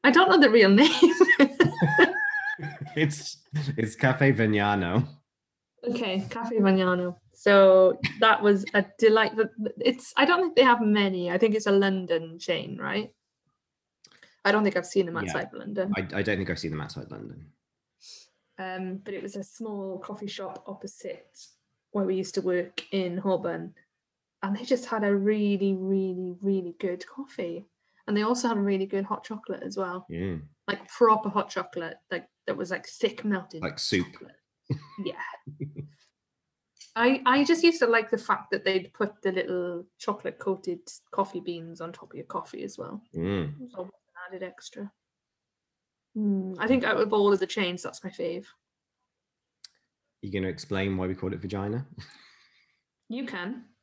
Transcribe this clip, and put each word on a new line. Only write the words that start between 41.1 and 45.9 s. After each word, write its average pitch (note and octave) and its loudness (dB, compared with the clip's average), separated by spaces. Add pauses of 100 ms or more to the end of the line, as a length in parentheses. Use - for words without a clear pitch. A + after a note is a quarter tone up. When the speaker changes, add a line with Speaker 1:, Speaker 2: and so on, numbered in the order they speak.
Speaker 1:
coffee G3 -4
beans E3 -12
on E3+ -12
top - -20
of - -18
your C#3+ -14
coffee - -12
as G3+ -14
well. - -12 (120)
Speaker 2:
Mm. - -4
Speaker 1:
It D3 -18
was B3 -18
always F#3+ -14
an - -20 (140)
added F3+ -12
extra. G3+ -16 (1300)